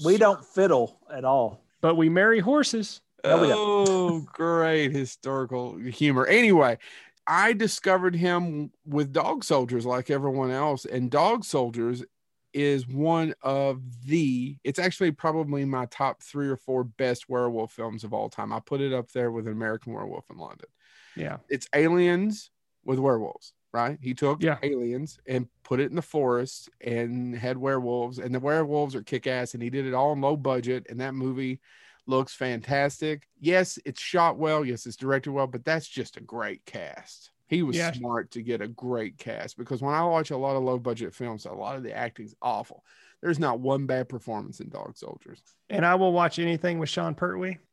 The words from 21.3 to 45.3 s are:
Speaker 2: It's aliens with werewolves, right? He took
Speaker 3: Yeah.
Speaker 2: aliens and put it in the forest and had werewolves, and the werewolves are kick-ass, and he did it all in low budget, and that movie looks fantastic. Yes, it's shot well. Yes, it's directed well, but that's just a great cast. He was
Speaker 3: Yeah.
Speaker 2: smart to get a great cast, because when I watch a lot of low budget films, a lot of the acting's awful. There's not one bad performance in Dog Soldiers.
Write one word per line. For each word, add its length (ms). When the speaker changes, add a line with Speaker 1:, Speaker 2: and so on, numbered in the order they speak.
Speaker 2:
It's 240
aliens 800
with 140
werewolves, 520
right? 260
He 140
took 280
Speaker 3:
Yeah. 220
Speaker 2:
aliens 640
and 220
put 180
it 80
in 80
the 40
forest 680
and 560
had 220
werewolves, 600
and 140
the 60
werewolves 560
are 80
kick-ass, 500
and 80
he 100
did 140
it 100
all 180
in 80
low 160
budget, 520
and 120
that 140
movie 440
looks 240
fantastic. 920
Yes, 460
it's 160
shot 380
well. 260
Yes, 220
it's 100
directed 380
well, 120
but 200
that's 240
just 260
a 60
great 440
cast. 680
He 160
was 120
Speaker 3:
Yeah. 160
Speaker 2:
smart 400
to 100
get 200
a 80
great 480
cast, 400
because 240
when 120
I 120
watch 260
a 60
lot 180
of 80
low 160
budget 340
films, 320
a 60
lot 240
of 80
the 100
acting's 480
awful. 440
There's 180
not 200
one 280
bad 200
performance 540
in 80
Dog 260
Soldiers. 460